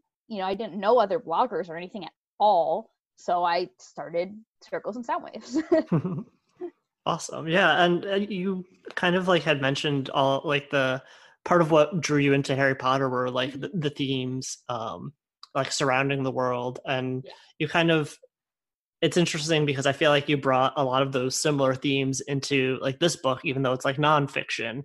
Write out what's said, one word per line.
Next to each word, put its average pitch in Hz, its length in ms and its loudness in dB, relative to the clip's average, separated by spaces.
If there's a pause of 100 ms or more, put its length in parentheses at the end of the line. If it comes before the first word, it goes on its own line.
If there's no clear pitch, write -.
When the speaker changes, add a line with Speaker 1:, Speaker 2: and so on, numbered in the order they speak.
(280)
Speaker 1:
you 220 100 -10
know, 185 80 -4
I 196 80 -2
didn't 196 260 -8
know 226 200 4
other 196 200 2
bloggers 180 480 -2
or 160 80 -12
anything 185 300 -12
at - 60 -16 (280)
all. 190 520 2 (260)
So 175 260 -2
I 175 260 0 (100)
started 175 600 -8 (220)
Circles 196 340 -8
and 247 100 -10
Sound 330 180 -4
Waves. 233 340 -8 (340)
<laughs> 180 360 -2
Speaker 2:
<laughs> - 80 -20 (720)
Awesome. 160 400 -6
Yeah. 170 360 4
And, 175 200 2
uh, 196 120 -4
you 196 500 -4 (300)
kind 180 200 2
of, 190 120 0
like, 170 160 4
had 151 180 0
mentioned 139 480 -2
all, 135 340 2
like, 143 280 -2
the 131 320 0 (400)
part 175 180 6
of 156 80 4
what 156 320 4
drew 147 160 2
you 143 160 4
into 139 220 0
Harry 135 180 2
Potter 131 340 0
were, 127 220 -2
like, 127 220 -2
the, 143 160 -10
Speaker 1:
Mm-hmm. 185 120 -6
Speaker 2:
the 147 120 -2
themes, 131 680 -4 (120)
um, 113 440 -8 (400)
like, 135 180 -2
surrounding 139 520 0
the 131 80 -2
world. 123 520 -4
And 127 400 -4
Speaker 1:
Yeah. - 100 -18 (260)
Speaker 2:
you 156 80 -2
kind 170 240 2
of, 156 260 0 (840)
it's 165 160 2
interesting 156 500 2
because 135 180 -2
I 139 60 2
feel 151 180 4
like 143 200 2
you 147 60 4
brought 131 420 2
a 143 60 2
lot 131 200 2
of 135 80 -4
those 131 280 -2
similar 139 360 2
themes 135 460 -2
into, 131 600 -2
like, 135 160 -4
this 165 180 2
book, 131 280 -2
even 135 180 -2
though 127 120 2
it's, 127 120 -4
like, 135 120 0
nonfiction. 143 880 0